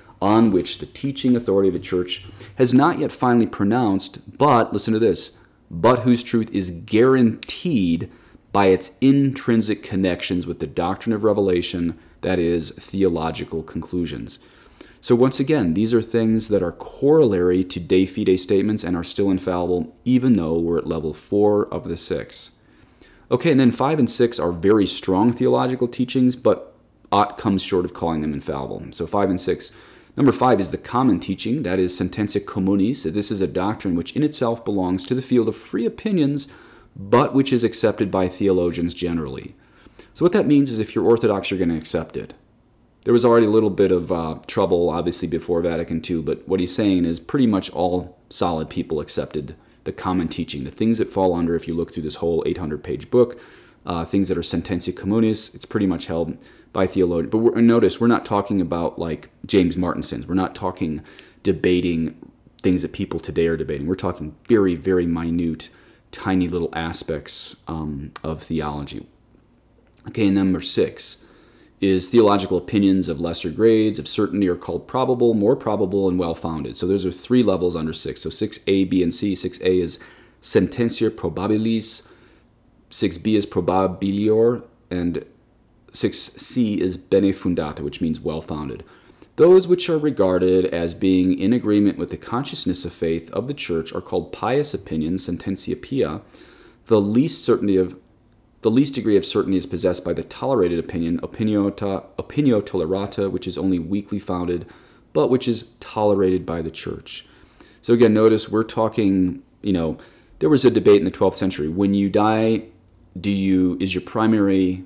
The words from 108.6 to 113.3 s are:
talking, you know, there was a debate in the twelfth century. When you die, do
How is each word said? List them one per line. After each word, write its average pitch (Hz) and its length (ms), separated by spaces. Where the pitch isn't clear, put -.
talking, 101 800
you 101 100
know, 80 260
there 156 100
was 147 160
a 120 60
debate 104 300
in - 40
the 92 60
twelfth 95 260
century. 90 320
When 98 240
you 101 160
die, 110 560
do 101 100